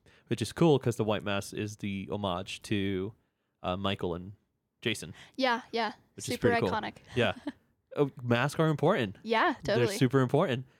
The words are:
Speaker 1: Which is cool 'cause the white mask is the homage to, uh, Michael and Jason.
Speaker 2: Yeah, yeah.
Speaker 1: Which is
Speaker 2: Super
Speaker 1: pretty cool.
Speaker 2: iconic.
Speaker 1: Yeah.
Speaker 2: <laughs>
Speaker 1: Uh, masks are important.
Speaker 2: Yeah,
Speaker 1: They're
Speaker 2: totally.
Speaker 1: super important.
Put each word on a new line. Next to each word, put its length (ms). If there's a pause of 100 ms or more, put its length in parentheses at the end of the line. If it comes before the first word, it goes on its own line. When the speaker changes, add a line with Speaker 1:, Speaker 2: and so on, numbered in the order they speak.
(280)
Speaker 1:
Which 140
is 120
cool 260
'cause 160
the 80
white 220
mask 280
is 240
the 340
homage 520
to, 500 (500)
uh, 120
Michael 400
and 160 (500)
Jason. 320 (220)
Speaker 2:
Yeah, 260 (100)
yeah. 200 (240)
Speaker 1:
Which 140
is 60
Speaker 2:
Super 140
Speaker 1:
pretty 120
cool. 100
Speaker 2:
iconic. 240 (200)
Speaker 1:
Yeah. 220
Speaker 2:
<laughs> 60 (540)
Speaker 1:
Uh, 100 (140)
masks 380
are 80
important. 560
Speaker 2:
Yeah, 300 (100)
Speaker 1:
They're 140
Speaker 2:
totally. 200
Speaker 1:
super 220
important. 460 (140)